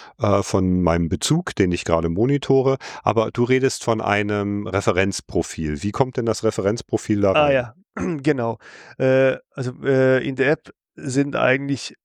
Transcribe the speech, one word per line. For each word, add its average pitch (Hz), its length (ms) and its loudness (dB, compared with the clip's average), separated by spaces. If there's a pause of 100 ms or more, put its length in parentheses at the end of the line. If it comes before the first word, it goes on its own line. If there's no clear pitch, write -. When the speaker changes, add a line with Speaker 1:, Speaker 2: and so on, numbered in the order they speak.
(180)
Speaker 1:
äh, 101 240 2
von 92 400 2
meinem 85 260 2
Bezug, - 460 -2
den 92 160 2
ich 87 140 -4
gerade 82 240 0
monitore, 135 720 2 (260)
aber 110 260 0
du 120 140 0
redest 127 400 0
von 113 160 0
einem 104 640 -2
Referenzprofil. 92 1200 -2
Wie 104 80 -2
kommt 131 240 -2
denn 117 100 -2
das 110 160 -2
Referenzprofil 107 800 -2
da 98 100 2
Speaker 2:
Ah 147 140 4
Speaker 1:
rein? 143 100 4
Speaker 2:
ja, 120 200 -2 (200)
<clears throat> 180 300 -4
genau. 120 340 0 (400)
Äh, 131 380 4 (160)
also, 127 200 -6 (120)
äh, 131 420 4
in 135 80 -4
der 131 160 2
App - 200 -2 (260)
sind 143 400 -2
eigentlich 131 580 -2 (100)